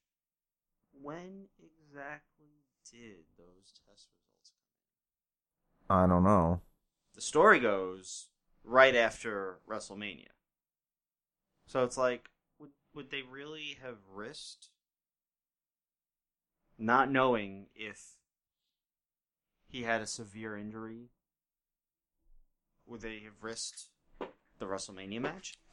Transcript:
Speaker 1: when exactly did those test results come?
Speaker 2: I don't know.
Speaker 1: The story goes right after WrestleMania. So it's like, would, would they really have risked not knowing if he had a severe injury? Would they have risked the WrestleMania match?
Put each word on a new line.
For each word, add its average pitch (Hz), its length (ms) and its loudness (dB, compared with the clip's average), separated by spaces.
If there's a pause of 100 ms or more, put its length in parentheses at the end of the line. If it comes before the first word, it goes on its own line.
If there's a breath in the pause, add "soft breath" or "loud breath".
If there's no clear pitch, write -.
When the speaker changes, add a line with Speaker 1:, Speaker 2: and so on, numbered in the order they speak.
(1000)
Speaker 1:
when 180 440 -14 (140)
exactly 151 880 -20 (440)
did 110 320 -20 (140)
those 92 340 -20 (160)
test 101 220 -20
results - 420 -20 (1400)
come? 98 100 4
Speaker 2:
I 92 100 6
don't 90 180 6
know. 87 340 4 (540)
Speaker 1:
The - 80 -16
story 175 400 6
goes 95 640 -2 (380)
right 127 300 8
after 104 640 0 (100)
WrestleMania. 101 580 -10 (1400)
So 131 160 0
it's 120 140 -2
like, 127 320 0 (300)
would, 147 100 -20 (260)
would 139 160 -14
they 139 180 -8
really 143 540 -14
have 123 140 -12 (160)
risked - 560 -16 (2000)
not 127 340 4
knowing 107 640 0
if 107 260 -12 (1700)
he 123 160 -10
had 117 180 0
a 107 60 -8
severe 107 500 -10
injury? 110 520 -12 (1800)
Would 117 140 -16
they 110 220 -10
have 107 180 -20
risked - 420 -10 (760)
the 110 60 -8
WrestleMania 95 560 -8
match? 160 340 -8 (180)